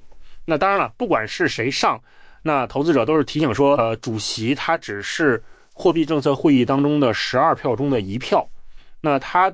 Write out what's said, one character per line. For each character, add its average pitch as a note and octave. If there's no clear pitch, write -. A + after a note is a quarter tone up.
那 D#3+
当 F#3+
然 G3
了， A#2+
不 B3
管 B2+
是 E3+
谁 A#2
上， C#3+
那 C#3+
投 C#3
资 E3
者 B2+
都 D3+
是 D3
提 -
醒 C#3
说， C#3
呃， A2+
主 A2
席 A2+
他 E3
只 G2+
是 C3+
货 -
币 D#3+
政 D3+
策 C#3
会 D3
议 B2
当 C3+
中 D3
的 B2
十 -
二 D3+
票 B2+
中 C#3
的 B2
一 G2
票。 -
那 D3
他 F3+